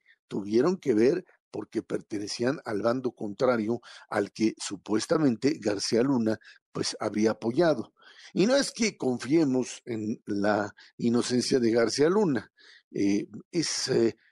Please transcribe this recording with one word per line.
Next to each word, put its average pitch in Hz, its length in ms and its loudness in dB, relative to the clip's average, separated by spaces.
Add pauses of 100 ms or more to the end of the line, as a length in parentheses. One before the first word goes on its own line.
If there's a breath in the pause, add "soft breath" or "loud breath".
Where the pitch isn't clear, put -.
(280 soft breath)
tuvieron 117 500 0
que 131 180 0
ver 135 280 4 (280 soft breath)
porque 104 320 -8
pertenecían 110 840 -6
al 107 160 -4
bando 120 300 -2
contrario 113 680 0 (300 loud breath)
al 104 220 -2
que 110 260 0
supuestamente 117 1040 -2
García 104 420 0
Luna, 117 380 0 (320 loud breath)
pues, - 280 -6
habría 107 320 0
apoyado. 120 600 0 (400 loud breath)
Y 190 140 2
no 254 80 4
es 277 160 0
que 214 260 -2
confiemos 127 880 0
en 110 400 -6
la 104 480 0 (240 loud breath)
inocencia 120 640 0
de 117 120 2
García 117 380 2
Luna. 180 420 0 (400 soft breath)
Eh, 101 360 0 (240)
es, - 380 -4
eh, 117 280 2 (140 soft breath)